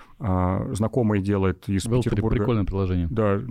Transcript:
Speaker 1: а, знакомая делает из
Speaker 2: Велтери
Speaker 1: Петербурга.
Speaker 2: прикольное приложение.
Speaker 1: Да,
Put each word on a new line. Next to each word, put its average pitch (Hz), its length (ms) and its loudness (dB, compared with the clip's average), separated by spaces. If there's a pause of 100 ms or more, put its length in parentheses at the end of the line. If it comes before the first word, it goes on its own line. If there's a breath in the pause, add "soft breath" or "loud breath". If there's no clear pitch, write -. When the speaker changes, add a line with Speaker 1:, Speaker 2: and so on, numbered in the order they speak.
(200 loud breath)
Speaker 1:
а, 92 540 0
знакомая 107 460 0
делает 95 480 0
из 98 180 0
Speaker 2:
Велтери 117 260 0
Speaker 1:
Петербурга. 107 260 0
Speaker 2:
прикольное 107 280 0
приложение. 92 440 0
Speaker 1:
Да, 104 420 0